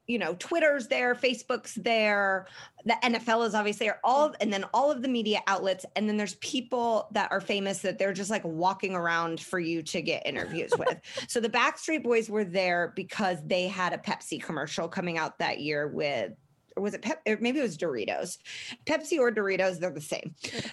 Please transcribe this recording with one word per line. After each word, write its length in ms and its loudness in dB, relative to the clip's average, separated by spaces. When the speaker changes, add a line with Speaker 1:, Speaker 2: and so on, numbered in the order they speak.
Speaker 1:
you 100 0
know, 220 0
Twitter's 480 2
there, 260 2
Facebook's 640 -2
there, 720 2
the 180 2
N 120 4
F 120 -4
L 160 4
is 100 0
obviously 340 0
there, 180 0
all, 240 6
Speaker 2:
Mm. 100 -10
Speaker 1:
and 140 0
then 100 0
all 180 4
of 100 -2
the 80 0
media 360 2
outlets, 400 2
and 100 2
then 80 2
there's 200 -2
people 760 0
that 220 0
are 80 2
famous 400 -2
that 180 -2
they're 140 2
just, 160 -6
like, 160 -2
walking 500 0
around 460 0
for 180 -4
you 240 -2
to 180 -4
get 240 -2
interviews 520 -2
with. 240 -2
Speaker 2:
<laughs> 140 -8
Speaker 1:
So 140 -2
the 80 2
Backstreet 540 2
Boys 260 2
were 160 0
there 500 2
because 500 -2
they 220 2
had 240 -2
a 60 -2
Pepsi 440 -6
commercial 460 -4
coming 300 -4
out 220 -2
that 200 0
year 300 -2
with, 420 -2
or 60 -2
was 100 -2
it 80 -10
Pep-, 260 -4
or 140 2
maybe 180 0
it 40 2
was 140 -2
Doritos, 600 -4
Pepsi 340 0
or 140 4
Doritos, 460 2
they're 120 -2
the 80 -10
same. 340 -8
Speaker 2:
Yeah. 80 -6